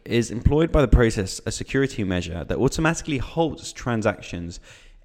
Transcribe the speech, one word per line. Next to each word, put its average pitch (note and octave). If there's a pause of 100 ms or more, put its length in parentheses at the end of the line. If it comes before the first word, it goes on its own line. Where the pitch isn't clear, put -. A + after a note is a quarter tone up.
is A#2
employed D3
by D#3
the C3
process, A2
a A2+
security C3
measure F2+
that D2
automatically D#3
halts -
transactions G2+ (460)